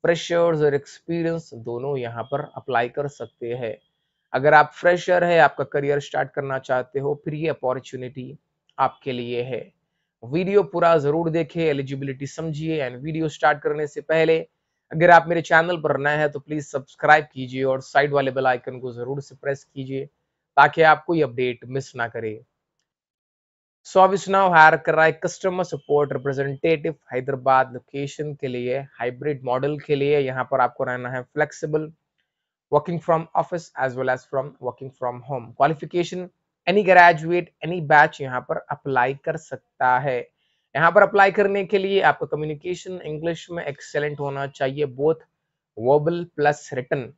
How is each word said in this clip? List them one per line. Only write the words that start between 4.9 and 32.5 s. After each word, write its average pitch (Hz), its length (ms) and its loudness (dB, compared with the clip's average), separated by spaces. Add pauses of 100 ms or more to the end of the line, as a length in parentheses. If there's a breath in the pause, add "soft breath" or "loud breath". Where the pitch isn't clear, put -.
है, 175 160 4
आपका 147 240 2
करियर 143 360 -2
स्टार्ट 139 300 -6
करना 139 300 -6
चाहते 127 380 -4
हो, 143 160 -2 (100)
फिर 151 100 -8
ये 151 140 -4
अपॉर्चुनिटी 127 760 -8 (520)
आपके 135 340 -2
लिए 120 300 -6
है। 123 180 -8 (640)
वीडियो 180 420 0
पूरा 170 340 2
जरूर 156 320 0
देखें, 165 320 -4
एलिजिबिलिटी 139 680 -4
समझिए 160 520 -6
and 123 240 -8
वीडियो 160 240 -4
स्टार्ट 151 340 0
करने 151 240 -2
से 147 160 -10
पहले 160 360 2 (540)
अगर 170 180 4
आप 165 180 6
मेरे 170 140 0
चैनल 170 340 2
पर 147 220 -2
नए 147 180 0
हैं 151 140 0
तो 147 100 -12
प्लीज 147 260 -8
सब्सक्राइब 151 680 0
कीजिए 131 300 -8
और 131 180 -2
साइड 143 300 0
वाले 139 180 0
बेल 131 160 -2
आइकन 127 340 -2
को 123 120 -10
जरूर 120 280 -8
से 135 140 -20
प्रेस 139 300 -8
कीजिए 135 400 -10 (520)
ताकि 151 280 6
आप 151 220 4
कोई 165 160 0
अपडेट 123 440 -4
मिस 131 300 -10
ना 120 120 -6
करें। 113 280 -8 (1500)
ServiceNow 190 640 4
हायर 160 260 10
कर 160 180 -2
रहा 160 100 4
है 160 100 4
कस्टमर 180 500 -4
सपोर्ट 147 480 -2
रिप्रेजेंटेटिव 139 840 -2 (180)
हैदराबाद 131 600 0
लोकेशन 143 640 -10
के 139 140 -8
लिए, 123 300 -4 (140)
हाइब्रिड 127 520 -6
मॉडल 131 340 -2
के 147 160 -4
लिए। 143 260 2
यहाँ 131 300 -4
पर 131 100 0
आपको 127 240 0
रहना 123 260 -6
है 127 120 -6
फ्लेक्सिबल, 151 680 -4 (840)